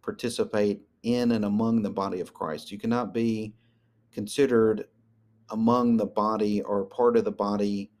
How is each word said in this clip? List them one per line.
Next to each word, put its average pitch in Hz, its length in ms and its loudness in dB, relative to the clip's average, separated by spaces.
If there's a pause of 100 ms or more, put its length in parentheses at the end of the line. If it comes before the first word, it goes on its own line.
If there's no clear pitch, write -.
participate 104 800 -2 (220)
in 120 280 2
and 107 140 0
among 113 360 2
the 98 80 -4
body 98 300 -4
of 85 140 -10
Christ. 78 380 -8
You 101 60 -12
cannot 117 360 -4
be 110 400 -2 (580)
considered 110 760 2 (680)
among 117 460 2
the 107 80 2
body 104 560 0
or 101 240 -2
part 120 320 2
of 104 80 2
the 104 60 -2
body 101 680 -2